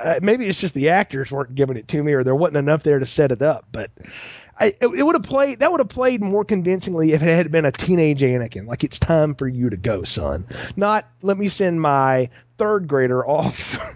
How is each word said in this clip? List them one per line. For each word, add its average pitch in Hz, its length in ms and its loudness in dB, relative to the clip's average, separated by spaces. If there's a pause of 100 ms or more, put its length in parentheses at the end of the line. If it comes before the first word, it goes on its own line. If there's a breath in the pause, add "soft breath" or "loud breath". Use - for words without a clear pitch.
uh, 165 200 0
maybe 220 240 2
it's 190 140 -2
just 180 140 -4
the 143 160 2
actors 135 400 0
weren't 135 240 -6
giving 135 220 0
it 110 120 -12
to 147 140 -2
me 147 100 0
or 131 120 2
there 131 100 2
wasn't 151 240 2
enough 147 260 2
there 147 160 4
to 131 60 -2
set 139 260 2
it 117 100 -2
up. 151 280 0
But 110 200 -10 (680 loud breath)
I, 220 80 2 (140)
it, 247 60 4
it 254 160 -2
would 330 140 4
have 220 80 -4
played, 269 360 0
that 311 120 4
would 320 80 2
have 220 100 -2
played 254 320 0
more 202 220 0
convincingly 180 680 0
if 151 100 2
it 165 40 2 (100)
had 165 160 2
been 160 140 2
a - 60 2
teenage 156 480 2
Anakin. 120 460 0
Like, 120 180 -8
"It's - 160 -6
time 151 340 2
for 135 140 -6
you 123 220 -2
to 104 60 -6
go, 95 280 -4
son." 80 420 -4 (300 loud breath)
Not, 208 320 0 (140)
"Let 196 140 0
me 202 120 -2
send 175 320 0
my 135 500 2 (260 soft breath)
third 208 320 0
grader 127 380 2
off 156 520 -2 (180)